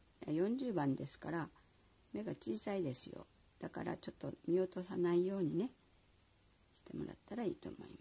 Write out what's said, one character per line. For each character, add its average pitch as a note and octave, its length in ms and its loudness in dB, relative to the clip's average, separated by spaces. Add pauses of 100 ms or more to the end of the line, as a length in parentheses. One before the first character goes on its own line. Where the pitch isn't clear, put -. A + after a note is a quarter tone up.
(260)
四 F#3+ 320 2
十 B3 140 0
番 C#3+ 240 4
で - 100 -6
す - 120 -4
か - 120 -6
ら、 E3 180 -2 (640)
目 G#3+ 120 -4
が F3 80 -2
小 A3 240 -2
さ G#3 180 -2
い F#3+ 80 2
で C3+ 100 0
す - 140 0
よ。 - 200 -10 (340)
だ - 100 -6
か - 140 -6
ら F3 120 -2
ち - 120 -10
ょ E3+ 40 -6
っ - 60 -20
と C#3+ 140 -4 (160)
見 F3 120 6
落 F#3 120 0
と F#3 100 -4
さ F#3 140 -6
な F3 180 4
い F3+ 120 6
よ G3 120 0
う F#3+ 40 2
に D#3 140 2
ね、 A3 140 2 (1040)
し - 80 -16
て - 140 -12
も - 80 -2
ら - 80 -6
っ - 40 -12 (100)
た G#3 100 -8
ら A#3 80 -2
い - 80 2
い - 40 -6
と - 120 -10
思 - 180 -10
い - 140 -16